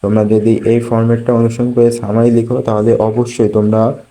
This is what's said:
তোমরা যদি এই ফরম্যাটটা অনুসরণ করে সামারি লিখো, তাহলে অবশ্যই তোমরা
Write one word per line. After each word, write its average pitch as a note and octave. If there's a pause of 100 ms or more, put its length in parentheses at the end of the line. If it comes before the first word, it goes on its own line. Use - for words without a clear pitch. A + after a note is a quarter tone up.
তোমরা G#2
যদি G#2+
এই A#2
ফরম্যাটটা A#2
অনুসরণ A#2
করে A#2+
সামারি A#2
লিখো, A#2
তাহলে A2
অবশ্যই A2
তোমরা A2 (180)